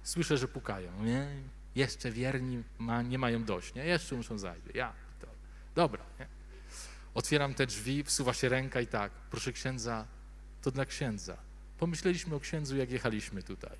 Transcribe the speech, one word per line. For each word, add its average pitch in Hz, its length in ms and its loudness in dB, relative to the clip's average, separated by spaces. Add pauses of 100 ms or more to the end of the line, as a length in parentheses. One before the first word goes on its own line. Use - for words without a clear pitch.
Słyszę, 156 360 4
że 131 100 2
pukają. 98 560 -4
Nie? 131 240 4 (460)
Jeszcze 131 360 2
wierni 127 520 0 (160)
ma, 117 240 2
nie 127 160 0
mają 117 260 4
dość, 95 300 -2
nie? 131 100 -4
Jeszcze 170 320 2
muszą 113 220 -4
zajść. 87 360 -6
Ja, 120 180 0 (280)
to, - 60 -12 (480)
dobra, 160 300 6 (160)
nie? 127 60 -8 (880)
Otwieram 139 400 6
te 131 120 4
drzwi, 123 380 0
wsuwa 127 300 4
się 127 140 4
ręka 131 320 2
i 117 60 0
tak: 104 260 0 (180)
„Proszę 120 220 -2
księdza, 117 540 -2 (560)
to 139 80 4
dla 131 140 0
księdza. 104 520 -2 (420)
Pomyśleliśmy 170 560 2
o 139 60 0
księdzu, 143 360 -2
jak 127 140 2
jechaliśmy 110 520 0
tutaj”. - 380 -8